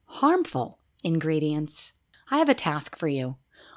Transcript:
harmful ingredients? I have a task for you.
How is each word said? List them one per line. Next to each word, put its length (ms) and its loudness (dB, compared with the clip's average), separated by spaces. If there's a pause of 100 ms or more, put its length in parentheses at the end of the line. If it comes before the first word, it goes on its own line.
harmful 720 0 (240)
ingredients? 880 0 (380)
I 60 2
have 120 4
a 60 6
task 420 -4
for 100 -2
you. 280 -2 (420)